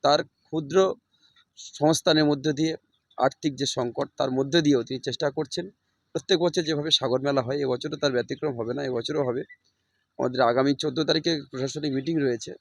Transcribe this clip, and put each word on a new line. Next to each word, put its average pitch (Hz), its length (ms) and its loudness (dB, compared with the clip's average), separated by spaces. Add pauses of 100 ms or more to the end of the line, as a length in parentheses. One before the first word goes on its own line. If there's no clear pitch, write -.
তার 147 220 4
ক্ষুদ্র 156 540 -4 (800)
সংস্থানের 156 640 4
মধ্য 143 280 2
দিয়ে, 160 200 0 (440)
আর্থিক 135 380 0
যে 139 100 -2
সংকট, 131 420 -4 (100)
তার 135 140 0
মধ্য 135 300 -2
দিয়েও 143 220 4
তিনি 127 160 -6
চেষ্টা 135 300 -4
করছেন। 156 360 -6 (500)
প্রত্যেক 180 240 0
বছর 175 220 0
যেভাবে 151 300 -2
সাগর 127 300 2
মেলা 139 200 0
হয়, 127 160 -4
এবছরও 143 400 -2
তার 143 140 0
ব্যতিক্রম 131 460 -2
হবে 113 160 -4
না, 139 100 -4
এবছরও 131 400 -2
হবে। 123 180 -2 (800)
আমাদের 127 220 0
আগামী 127 320 4
চোদ্দ 147 300 -2
তারিখে 165 280 0 (200)
প্রশাসনিক 135 420 -4
মিটিং 135 260 -2
রয়েছে 123 420 -2